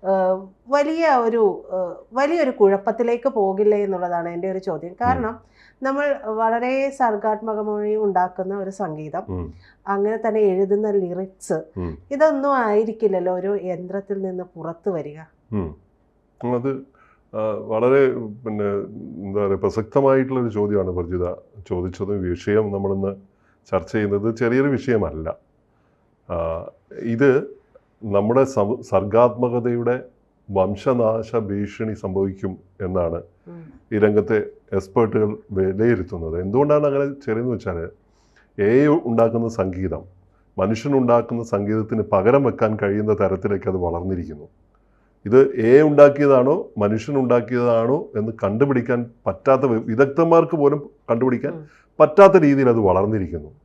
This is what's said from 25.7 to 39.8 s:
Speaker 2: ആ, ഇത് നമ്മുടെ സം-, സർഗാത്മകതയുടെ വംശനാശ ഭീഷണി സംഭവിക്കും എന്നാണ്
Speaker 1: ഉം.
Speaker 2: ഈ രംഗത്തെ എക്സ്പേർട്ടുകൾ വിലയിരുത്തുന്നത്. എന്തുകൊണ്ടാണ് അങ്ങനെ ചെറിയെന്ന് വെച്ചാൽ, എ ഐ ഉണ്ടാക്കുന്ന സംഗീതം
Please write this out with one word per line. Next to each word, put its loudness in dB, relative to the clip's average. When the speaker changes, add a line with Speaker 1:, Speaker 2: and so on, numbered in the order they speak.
Speaker 2:
ആ, -6
ഇത് 2
നമ്മുടെ 2
സം-, -2
സർഗാത്മകതയുടെ 0
വംശനാശ 0
ഭീഷണി -4
സംഭവിക്കും -4
എന്നാണ് -2
Speaker 1:
ഉം. -18
Speaker 2:
ഈ 0
രംഗത്തെ 4
എക്സ്പേർട്ടുകൾ 0
വിലയിരുത്തുന്നത്. -2
എന്തുകൊണ്ടാണ് 2
അങ്ങനെ -2
ചെറിയെന്ന് -2
വെച്ചാൽ, -8
എ 4
ഐ 4
ഉണ്ടാക്കുന്ന 2
സംഗീതം -4